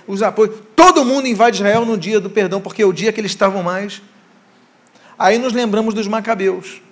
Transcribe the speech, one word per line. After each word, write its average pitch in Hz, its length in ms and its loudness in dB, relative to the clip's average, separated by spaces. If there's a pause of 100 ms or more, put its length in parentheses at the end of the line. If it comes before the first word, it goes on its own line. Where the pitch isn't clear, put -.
os 196 160 -4
apoios, 214 320 0 (220)
todo 339 280 6
mundo 262 220 0
invade 233 300 2
Israel 202 280 2
no 226 140 -2
dia 202 220 0
do 190 100 -10
perdão, 196 300 -2
porque - 220 -6
é 208 40 4
o 185 60 4
dia 185 200 -2
que 220 80 -6
eles 202 120 -6
estavam 196 320 0
mais. 196 360 -6 (1160)
Aí 202 200 2
nos 247 140 -4
lembramos 220 400 -2
dos 208 140 -4
Macabeus. 196 760 -4 (120)